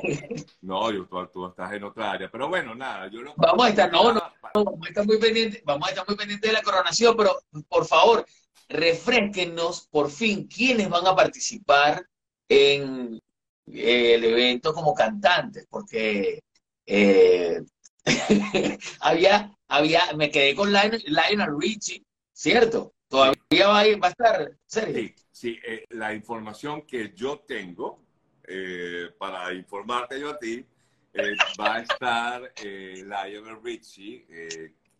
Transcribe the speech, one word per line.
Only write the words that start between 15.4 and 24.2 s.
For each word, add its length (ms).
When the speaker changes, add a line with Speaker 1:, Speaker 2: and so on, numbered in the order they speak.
Speaker 2:
porque, 720
eh, 760
<laughs> 720
había, 520
había, 460
me 160
quedé 240
con 180
Lion-, 340
Lionel 520
Richie, 440
¿cierto? 600
Todavía 600
va 120
a 80
ir, 140
va 60
a 20
estar, 420